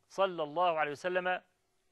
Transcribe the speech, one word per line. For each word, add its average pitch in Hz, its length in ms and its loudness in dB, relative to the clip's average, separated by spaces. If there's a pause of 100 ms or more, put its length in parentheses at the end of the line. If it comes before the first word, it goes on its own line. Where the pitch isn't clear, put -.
صلى 185 340 0
الله 160 360 2
عليه 147 120 0
وسلم 180 500 -2 (500)